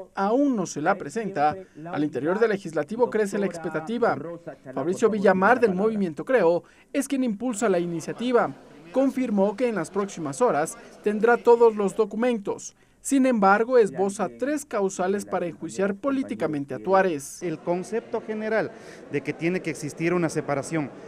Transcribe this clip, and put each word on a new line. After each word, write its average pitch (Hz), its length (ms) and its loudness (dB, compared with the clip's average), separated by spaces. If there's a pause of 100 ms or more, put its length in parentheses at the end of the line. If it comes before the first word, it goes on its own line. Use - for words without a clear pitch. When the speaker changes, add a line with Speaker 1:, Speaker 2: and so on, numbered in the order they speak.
(140)
Speaker 1:
aún 247 400 2
no 185 120 -2
se 147 160 -8
la 185 140 2
presenta, 151 600 -2 (300)
al 170 180 -2
interior 147 340 -2
del 220 120 4
legislativo 196 580 -2
crece 214 300 -2
la 196 80 0
expectativa. 170 720 -2 (560)
Fabricio 180 340 0
Villamar, 202 520 4
del 214 140 4
Movimiento 190 520 -2
Creo, 175 360 4 (300)
es 269 160 -2
quien 269 160 -2
impulsa 226 460 -2
la 180 80 2
iniciativa. 175 760 0 (380)
Confirmó 240 640 2
que 247 120 0
en 226 60 -2
las 165 160 -4
próximas 185 520 -4
horas 160 340 0 (260)
tendrá 220 360 2
todos 233 360 6
los 196 220 -2
documentos. 220 800 -2 (240)
Sin 262 240 2
embargo, 226 540 4
esboza 202 580 2
tres 285 280 -2
causales 196 640 -2
para 180 200 -2
enjuiciar 180 480 -4
políticamente 175 800 -4
a 117 60 -8
Tuárez. 180 600 0
Speaker 2:
El 165 200 -6
concepto 214 600 -4
general 220 520 -4 (400)
de 143 80 -2
que 147 120 -4
tiene 175 300 -2
que 165 80 -6
existir 151 420 -4
una 170 160 0
separación 143 640 -4 (180)